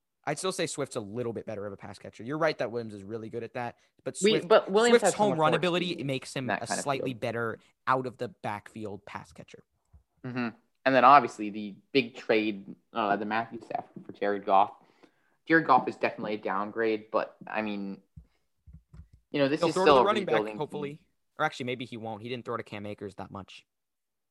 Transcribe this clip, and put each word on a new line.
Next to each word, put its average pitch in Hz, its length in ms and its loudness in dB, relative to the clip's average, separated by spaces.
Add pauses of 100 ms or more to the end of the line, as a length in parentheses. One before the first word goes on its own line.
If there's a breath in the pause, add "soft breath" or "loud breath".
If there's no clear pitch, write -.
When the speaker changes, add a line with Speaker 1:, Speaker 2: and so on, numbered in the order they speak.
(260)
Speaker 1:
I'd 151 120 -6
still 185 140 -4
say 170 140 -4
Swift's - 300 -6
a 123 40 -6
little 113 320 -6
bit 101 140 -10
better 104 200 -8
of 98 60 -10
a 98 60 -14
pass 101 200 -16
catcher. 101 240 -18
You're 135 140 -6
right 156 220 2
that 123 120 -2
Williams 113 220 -6
is 101 100 -14
really 110 280 -10
good 113 120 -8
at 113 120 -12
that, 120 220 -8 (280)
but 131 180 -8
Speaker 2:
We, 214 100 6
Speaker 1:
Swift, 175 160 0
Speaker 2:
but 220 220 6
Williams 233 300 6
Speaker 1:
Swift's - 60 -6
Speaker 2:
has 170 80 4
so - 40 -10
Speaker 1:
home 208 120 4
Speaker 2:
much 165 80 0
Speaker 1:
run 156 140 4
Speaker 2:
more 165 40 2
Speaker 1:
ability 175 360 0
Speaker 2:
experience - 140 -6
Speaker 1:
makes 131 300 -6
him 131 80 -6
Speaker 2:
in - 40 -6
that 101 140 -2
Speaker 1:
a - 40 -10
Speaker 2:
kind 101 120 -4
of 95 60 -4
Speaker 1:
slightly 135 280 -2
Speaker 2:
field. 110 80 -12
Speaker 1:
better 113 380 -4 (280 soft breath)
out 131 200 0
of 117 120 -12
the 120 100 -6
backfield 104 800 -10
pass - 260 -14
catcher. - 320 -20 (600)
Speaker 2:
Mm-hmm. 123 240 -6 (360)
And 135 100 4
then 123 120 8
obviously 120 420 8
the 104 260 -8 (180)
big 120 240 2
trade, 107 500 0 (260)
uh, 104 240 0
the 104 80 -2
Matthew 113 400 -4
Stafford - 400 -10
for 98 80 -14
Jared 101 320 -4
Goff. 101 280 4 (760 soft breath)
Jared 160 180 4
Goff 185 220 6
is - 80 -6
definitely 107 380 -4
a 107 40 -4
downgrade, 107 720 -2
but - 240 -2 (120)
I 110 160 -4
mean, 101 400 -6 (1300)
you 147 80 0
know, 139 80 4
this 156 120 -2
Speaker 1:
He'll 165 100 2
Speaker 2:
is 151 40 -2
Speaker 1:
throw 185 100 2
to 151 40 6
Speaker 2:
still 143 80 10
Speaker 1:
the 123 60 8
Speaker 2:
a - 20 4
Speaker 1:
running 104 220 0
back, 113 80 0
Speaker 2:
rebuilding 107 180 0
team. 104 60 -10
Speaker 1:
hopefully. 147 420 -8 (380)
Or 151 80 0
actually, 143 200 -6
maybe 123 200 -6
he 117 100 -12
won't. 110 260 -10
He 120 60 -12
didn't 123 160 -8
throw 120 140 -6
to 110 40 -8
Cam 104 220 -12
Akers 104 300 -10
that 95 160 -14
much. - 340 -16 (680)